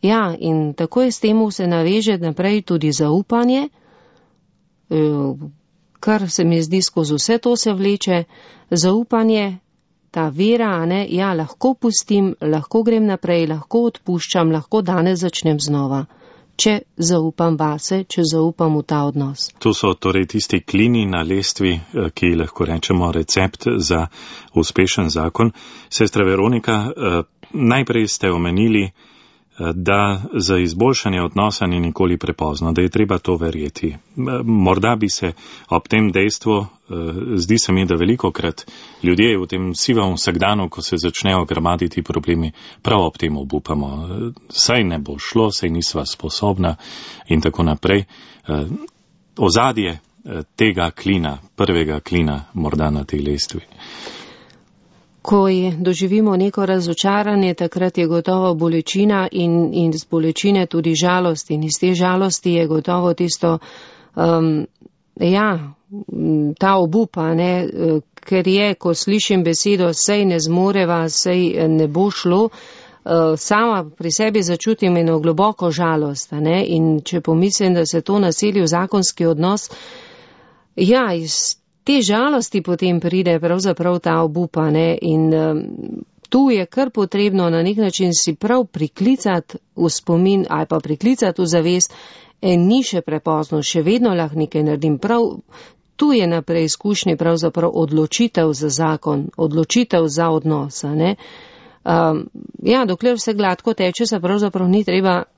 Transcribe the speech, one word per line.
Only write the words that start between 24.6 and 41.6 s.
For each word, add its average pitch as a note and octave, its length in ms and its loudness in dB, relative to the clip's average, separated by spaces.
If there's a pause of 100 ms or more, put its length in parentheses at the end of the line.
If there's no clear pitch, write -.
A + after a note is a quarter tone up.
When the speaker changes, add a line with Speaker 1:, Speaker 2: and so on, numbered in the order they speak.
Speaker 2:
zakon. E2+ 420 0 (380)
Sestra G#2 360 2
Veronika, G#2+ 640 2
eh, F#2 340 -2 (300)
najprej A#2+ 560 2
ste F#2+ 260 -2
omenili, G2 500 2
eh, F#2 80 -8 (840)
da G2 480 0 (120)
za F#2+ 240 0
izboljšanje F#2 640 0
odnosa G2 440 0
ni F2+ 140 0
nikoli F2 380 0
prepozno, D#2+ 540 -4
da E2 100 2
je F#2 60 2
treba G2+ 300 0
to F2+ 180 -2
verjeti. D#2 520 -6
Eh, D2 100 -8 (460)
morda G#2+ 520 4
bi G#2+ 120 -2
se F2 240 -4 (380)
ob E2+ 180 -2
tem G#2+ 240 2
dejstvu, G#2 460 0
eh, G2 360 -10 (420)
zdi F#2 220 2
se - 140 0
mi, F#2 140 2
da F2 80 0
velikokrat F2 720 -2 (380)
ljudje G2 360 2
v F2+ 80 -4
tem F#2 280 -4
sivem G2+ 400 0
vsakdanu, F#2+ 540 0
ko - 140 -12
se - 140 -4
začnejo F2 480 0
gramaditi E2 580 -2